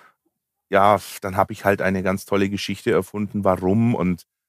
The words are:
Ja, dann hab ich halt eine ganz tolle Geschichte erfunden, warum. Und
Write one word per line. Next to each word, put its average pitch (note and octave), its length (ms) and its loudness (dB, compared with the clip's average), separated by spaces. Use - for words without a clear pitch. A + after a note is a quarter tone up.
Ja, G2 300 4
dann F#2+ 160 -8
hab G2 160 0
ich - 120 -10
halt G2+ 160 2
eine F#2+ 220 -2
ganz F#2+ 220 -2
tolle G2+ 260 0
Geschichte G2 400 -6
erfunden, G2 540 -2
warum. G2 500 2
Und F2+ 300 -2